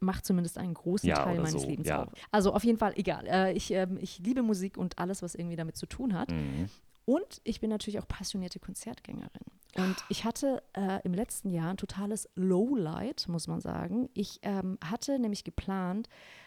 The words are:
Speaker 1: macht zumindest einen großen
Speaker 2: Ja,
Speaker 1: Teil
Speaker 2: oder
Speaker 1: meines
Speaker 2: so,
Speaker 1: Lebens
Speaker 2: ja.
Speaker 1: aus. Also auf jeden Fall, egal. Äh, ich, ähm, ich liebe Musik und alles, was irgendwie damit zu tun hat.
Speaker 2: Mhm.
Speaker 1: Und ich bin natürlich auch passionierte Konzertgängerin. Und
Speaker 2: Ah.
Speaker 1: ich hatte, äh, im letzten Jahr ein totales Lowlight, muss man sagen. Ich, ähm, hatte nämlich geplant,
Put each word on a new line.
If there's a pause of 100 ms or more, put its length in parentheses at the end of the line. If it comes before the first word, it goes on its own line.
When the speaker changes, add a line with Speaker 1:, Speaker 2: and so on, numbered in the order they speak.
Speaker 1:
macht
zumindest
einen
großen
Speaker 2:
Ja,
Speaker 1:
Teil
Speaker 2:
oder
Speaker 1:
meines
Speaker 2:
so,
Speaker 1:
Lebens
Speaker 2:
ja.
Speaker 1:
aus. (220)
Also
auf
jeden
Fall,
egal.
Äh,
ich,
ähm,
ich
liebe
Musik
und
alles,
was
irgendwie
damit
zu
tun
hat.
Speaker 2:
Mhm. (380)
Speaker 1:
Und
ich
bin
natürlich
auch
passionierte
Konzertgängerin. (480)
Und
Speaker 2:
Ah.
Speaker 1:
ich
hatte, (120)
äh,
im
letzten
Jahr
ein
totales
Lowlight,
muss
man
sagen.
Ich,
ähm,
hatte
nämlich
geplant, (380)